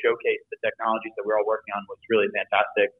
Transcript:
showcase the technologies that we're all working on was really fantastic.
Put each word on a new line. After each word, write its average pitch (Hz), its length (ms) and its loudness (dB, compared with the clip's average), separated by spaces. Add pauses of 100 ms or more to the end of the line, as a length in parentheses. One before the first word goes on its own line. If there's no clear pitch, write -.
showcase 117 480 0
the - 80 -14
technologies 110 560 -2
that 104 80 -8
we're 107 160 0
all 104 80 2
working 110 300 -4
on 101 100 -8
was - 240 -16
really 107 240 4
fantastic. 101 640 2